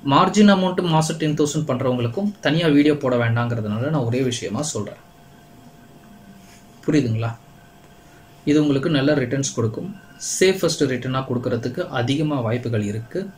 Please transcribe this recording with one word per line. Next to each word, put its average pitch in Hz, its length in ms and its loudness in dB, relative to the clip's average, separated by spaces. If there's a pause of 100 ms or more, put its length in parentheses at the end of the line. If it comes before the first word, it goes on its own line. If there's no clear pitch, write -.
(140)
margin 190 400 6
amount 185 280 2 (120)
மாசம் 160 280 2
டென் 151 180 0
தௌசண்ட் 151 320 0
பண்றவங்களுக்கும் 123 580 -2 (160)
தனியா 160 220 2 (100)
video 147 260 4
போட 127 200 2
வேண்டாங்கிறதுனால 117 720 -2
நான் 123 140 0
ஒரே 123 200 0
விஷயமா 110 320 -6 (120)
சொல்றேன். - 280 -8 (1800)
புரியுதுங்களா? 117 460 0 (1200)
இது 151 120 4
உங்களுக்கு 139 340 0
நல்ல 139 240 2
returns 135 380 -4
கொடுக்கும். 117 320 -4 (480)
Safest 185 440 2 (100)
ரிட்டர்னா 131 360 -4
கொடுக்கறதுக்கு 123 580 -4 (140)
அதிகமா 143 460 -2
வாய்ப்புகள் 113 440 -2
இருக்கு. 113 300 -8 (160)